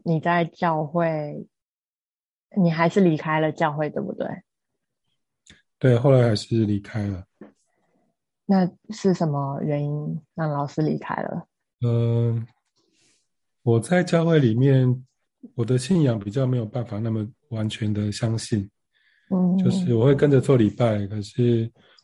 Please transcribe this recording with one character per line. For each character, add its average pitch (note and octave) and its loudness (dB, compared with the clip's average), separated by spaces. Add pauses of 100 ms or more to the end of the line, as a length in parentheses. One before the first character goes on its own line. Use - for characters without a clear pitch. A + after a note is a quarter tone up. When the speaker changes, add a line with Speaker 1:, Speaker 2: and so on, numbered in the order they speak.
Speaker 1:
你 E3 0
在 E3+ 0
教 E3 -4
会， D3+ -4 (1080)
你 F3 4
还 E3 2
是 G3+ 2
离 F3 4
开 D#3 -2
了 D#3 2
教 D3+ -2
会， D3 -4
对 C#3+ -8
不 - -8
对？ - -8 (1500)
Speaker 2:
对， B2 4
后 C3+ 4
来 B2 6
还 A2 2
是 A2+ 0
离 G#2 0
开 G2+ -6
了。 F#2 -8 (1200)
Speaker 1:
那 F#3 2 (200)
是 G3 0
什 F3 0
么 C#3 -4
原 D3 -2
因 D3+ -6 (140)
让 D#3 -4
老 C#3+ -4
师 D3+ -6
离 D#3 0
开 - -8
了？ E3+ -8 (380)
Speaker 2:
嗯， A#2 0 (1160)
我 A#2 4
在 F3 0
教 E3+ 2
会 E3 4
里 B2 4
面， B2+ 2 (500)
我 A#2 -4
的 B2 0
信 E3 2
仰 A#2 2
比 G2+ -8
较 C3 -2
没 B2+ 0
有 A#2 -2
办 A#2 -6
法 G#2 -8
那 A2+ -4
么 A2 -2 (220)
完 A2 -4
全 G#2+ -4
的 G#2 -2
相 A2+ -2
信。 G2+ -4 (600)
Speaker 1:
嗯。 F#3 2
Speaker 2:
就 F#3+ 2
是 D#3 0
我 A2+ 2
会 C#3 6
跟 C#3+ 2
着 C3+ 6
做 C3+ 2
礼 A2 4
拜， G#2+ -2
可 G#2 -8
是 A#2 0 (320)